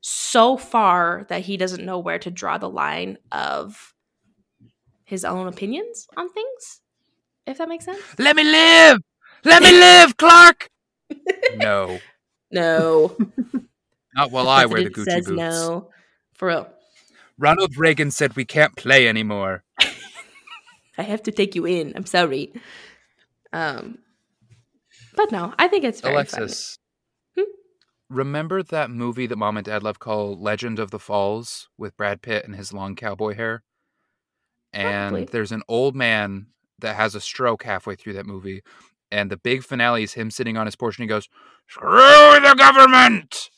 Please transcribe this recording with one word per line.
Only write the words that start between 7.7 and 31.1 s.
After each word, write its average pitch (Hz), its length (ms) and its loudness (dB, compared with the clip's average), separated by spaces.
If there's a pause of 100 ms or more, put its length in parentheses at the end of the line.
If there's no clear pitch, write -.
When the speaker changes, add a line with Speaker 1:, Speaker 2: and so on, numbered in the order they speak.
Speaker 1:
sense. 381 140 -14 (180)
Speaker 2:
Let 294 180 2
me 311 80 0
live! 320 540 8 (460)
Let 330 180 8
me 359 100 10
live, 359 460 6
Clark! 339 500 8 (420)
Speaker 1:
<laughs> - 80 -18 (380)
Speaker 2:
No. - 420 -2 (520)
Speaker 1:
No. 165 680 0 (480)
<laughs> - 520 -20
Speaker 2:
Not 135 160 -2
while 127 160 -2
I 135 160 6
wear 110 180 -2
the 101 80 -4
Speaker 1:
President - 40 -20
Speaker 2:
Gucci 107 160 -10
Speaker 1:
says 175 160 -4
Speaker 2:
boots. 170 120 -6
Speaker 1:
no. 165 520 -8 (440)
For 185 140 -8
real. 156 200 -6 (680)
Speaker 2:
Ronald 151 380 0
Reagan 151 340 0
said 139 240 -4
we 131 100 -6
can't 151 320 0
play 127 300 2
anymore. 104 640 -6
<laughs> - 1300 -12
Speaker 1:
I - 40 -8
have 208 220 -8
to 220 80 -6
take 196 220 -4
you 165 120 -6
in. 170 280 -6
I'm 190 120 -14
sorry. 151 460 -4 (1000)
Um, 151 460 -10 (1200)
but 427 140 -2
no, 190 280 -8
I 349 100 0
think 359 160 -2
it's 226 160 -6
very 135 140 -6
Speaker 2:
Alexis, - 640 -8 (580)
Speaker 1:
funny. 392 100 -4
Hmm? 392 60 -14 (640)
Speaker 2:
remember 151 460 -6
that 151 280 -8
movie 120 360 -8
that 113 100 -8
Mom 107 220 -6
and 101 80 -12
Dad 104 160 -8
love 107 160 -8
called 104 420 -8
Legend 107 380 -8
of 107 120 -10
the 110 80 -14
Falls 104 720 -8 (100)